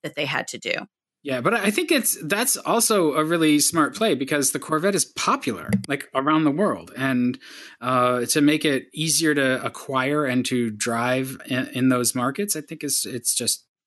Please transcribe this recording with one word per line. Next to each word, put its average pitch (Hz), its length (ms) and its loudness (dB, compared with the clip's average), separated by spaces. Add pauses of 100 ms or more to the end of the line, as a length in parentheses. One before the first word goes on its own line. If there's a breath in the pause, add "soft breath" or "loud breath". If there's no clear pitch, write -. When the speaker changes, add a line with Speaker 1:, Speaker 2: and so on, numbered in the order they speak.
Speaker 1:
that 151 140 -10
they 147 100 -4
had 139 220 -4
to - 100 -10
do. - 160 -6 (480)
Speaker 2:
Yeah, 131 180 -4
but 160 140 0
I 208 180 0
think 330 180 -2
it's, 285 320 0
that's 202 360 -2
also 196 560 2
a 156 100 2
really 156 360 4
smart 143 360 2
play 220 180 0
because 139 380 0
the 143 80 -4
Corvette 156 340 0
is 170 120 0
popular, - 640 -2 (180)
like, 143 260 -4
around 151 300 2
the 147 80 4
world, 151 460 -2
and, 127 420 0 (400 loud breath)
uh, 123 460 2
to 151 160 2
make 147 240 4
it 135 280 0
easier 156 400 0
to 131 320 2
acquire 139 600 -2
and 127 220 2
to 120 220 0
drive 123 760 -2
in, 127 220 -2
in 127 220 2
those 123 240 2
markets, 139 440 -2
I 151 40 -6
think 151 220 -12
is, 139 220 -2
it's - 280 -4
just, - 320 -2 (220)